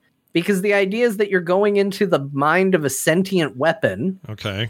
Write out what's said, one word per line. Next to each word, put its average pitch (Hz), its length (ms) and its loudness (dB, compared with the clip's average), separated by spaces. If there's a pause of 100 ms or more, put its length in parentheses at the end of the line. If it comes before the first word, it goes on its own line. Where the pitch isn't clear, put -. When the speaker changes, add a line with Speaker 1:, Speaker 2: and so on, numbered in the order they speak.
(320)
Speaker 1:
because 180 280 0
the 202 140 0
idea 202 320 0
is 220 100 -2
that 208 140 0
you're 185 100 2
going 196 360 2
into 196 300 0
the 147 260 0
mind 165 420 2
of 156 100 0
a 139 60 0
sentient 175 640 0
weapon 127 720 -2
Speaker 2:
Okay. 107 420 -4